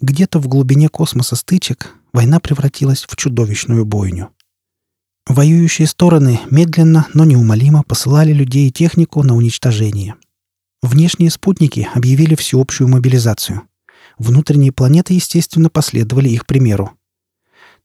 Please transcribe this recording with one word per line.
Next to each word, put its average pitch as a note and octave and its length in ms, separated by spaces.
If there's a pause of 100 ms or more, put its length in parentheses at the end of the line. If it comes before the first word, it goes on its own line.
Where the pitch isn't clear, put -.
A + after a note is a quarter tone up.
где-то C#3+ 380
в C#3 80
глубине C3+ 420
космоса B2+ 460
стычек - 580 (200)
война B2+ 260
превратилась C#3 720
в - 80
чудовищную A2+ 680
бойню. G2 460 (960)
Воюющие D#3 600
стороны C#3+ 500 (120)
медленно, D#3+ 640
но D#3 120
неумолимо C3 580
посылали D3 500
людей C#3 360
и B2 40
технику E3 520
на B2+ 100
уничтожение. G#2+ 800 (680)
Внешние D#3+ 480
спутники D3+ 640
объявили C3+ 420
всеобщую C3 500
мобилизацию. B2 760 (560)
Внутренние C3+ 520
планеты, D3 440
естественно, E3 540
последовали B2 600
их A#2 180
примеру. G#2+ 460 (920)